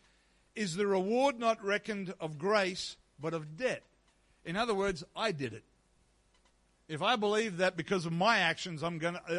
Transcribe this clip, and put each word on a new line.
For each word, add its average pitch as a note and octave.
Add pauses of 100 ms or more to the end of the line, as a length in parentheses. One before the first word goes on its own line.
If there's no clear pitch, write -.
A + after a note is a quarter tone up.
(560)
is G3+
the G3+
reward A3+
not A3+
reckoned G3
of D#3+
grace, F#3+ (240)
but D#3+
of D#3
debt. G#3+ (600)
In E3+
other A3+
words, F#3+ (100)
I G#3+
did C#3
it. A2+ (1300)
If D3+
I G#3+
believe G#3
that F#3
because E3+
of E3+
my G3+
actions E3
I'm E3+
gonna, F3 (160)